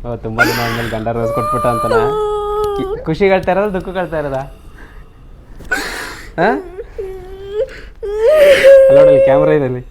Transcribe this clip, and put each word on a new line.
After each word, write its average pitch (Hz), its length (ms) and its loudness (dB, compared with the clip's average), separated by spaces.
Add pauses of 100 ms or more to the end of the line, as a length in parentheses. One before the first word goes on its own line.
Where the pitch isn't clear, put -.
ಓ, 120 120 -8
ತುಂಬಾ 113 280 -4
ದಿನ 120 200 -2
ಆದ್ಮೇಲೆ 117 260 -6
ಗಂಡ 110 180 -6
ರೋಸ್ 113 260 -4
ಕೊಟ್ಬಿಟ್ಟ 605 320 -2
ಅಂತನಾ? 587 360 0 (1040)
ಖುಷಿ 190 240 -2
ಕಳ್ತಾ 190 220 0
ಇರೋದಾ, 190 280 -2
ದುಃಖ 170 160 -10
ಕಳ್ತಾ 165 240 -6
ಇರೋದಾ? 135 220 -6 (2000)
ಹಾ? 277 100 2 (2500)
ಅಲ್ಲ 539 120 6
ನೋಡಿ, 539 240 6
ಕ್ಯಾಮ್ರಾ 539 300 4
ಇದೆ 143 120 0
ಅಲ್ಲಿ. 127 260 -6